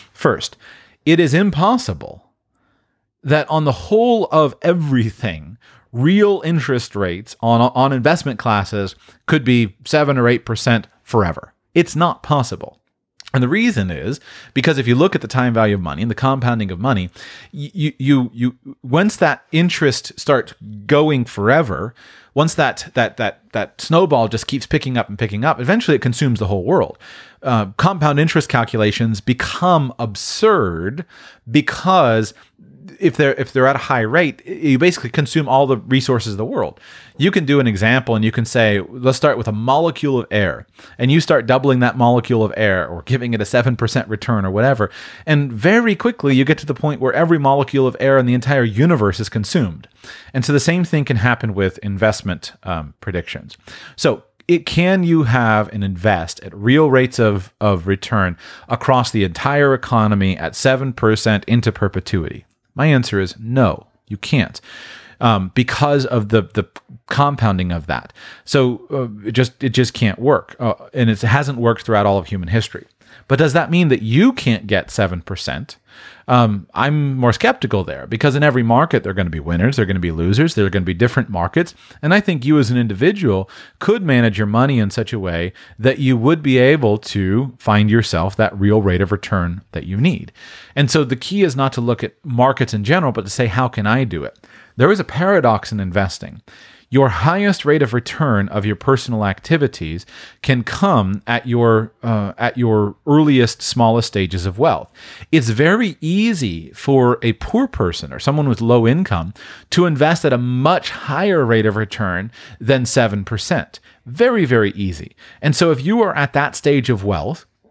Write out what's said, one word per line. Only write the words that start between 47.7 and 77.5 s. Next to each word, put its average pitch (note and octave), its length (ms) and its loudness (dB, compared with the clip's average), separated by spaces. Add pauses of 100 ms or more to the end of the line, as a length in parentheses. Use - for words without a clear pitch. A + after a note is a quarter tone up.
of B2 120 -4
air C3+ 180 4
in B2 100 2
the B2 80 2
entire C3 280 0
universe A2+ 560 2
is - 100 -6
consumed. G#2 600 -4 (440)
And C3 120 -2
so C#3+ 80 0
the C#3+ 60 4
same E3+ 260 0
thing D3 200 0
can B2 120 0
happen A#2 360 0
with F#2+ 260 -2
investment, G2 760 -4 (100)
um, D#2 380 -8
predictions. - 560 -10 (400)
So - 260 -2 (240)
it, E3+ 180 2
can F3+ 380 2
you E3 200 4
have A2+ 500 0
and G#2 100 -4
invest F#2 600 -2
at F2+ 120 -18
real C3+ 360 4
rates C3 280 2
of, G2+ 400 0
of F#2+ 280 -2
return F#2+ 500 -2 (320)
across B2+ 420 0
the G2+ 140 0
entire C#3 480 0
economy G#2+ 640 0
at D#2+ 180 -8
seven C3 380 0
percent A2 520 0
into A#2 260 2
perpetuity? - 760 -4 (320)
My C#3 100 2
answer A#2+ 340 2
is F#2 180 -6
no, A2+ 480 0 (220)
you G#2+ 80 -8
can't, - 420 -2 (600)
um, G2+ 340 0
because C#3 500 0
of A2+ 220 -2
the, A2 140 4
the - 260 -4 (400)
compounding A2 640 0
of E2 160 -6
that. C#2 240 -6 (320)
So, B2+ 480 0
uh, A2+ 340 -6
it G#2+ 60 -6
just, B2 320 0
it C3+ 60 0
just A#2 240 0
can't G#2 260 -2
work, B2 400 0
uh, A#2 140 -2 (200)
and A#2+ 160 2
it G#2+ 120 0
hasn't C3 360 0
worked A#2 280 0
throughout G#2 200 2
all G2 120 4
of F2+ 100 -4
human F2+ 220 -6
history. - 360 -4 (440)
But C3+ 100 2
does D3 140 2
that D#3+ 180 0
mean F3 160 2
that B2+ 140 2
you C#3+ 320 4
can't A2+ 340 -2
get G2 240 -2
seven F2+ 300 -2
percent? F2+ 560 -10 (500)
Um, A2+ 460 2
I'm C#3 420 0
more B2 160 2
skeptical A#2 520 -2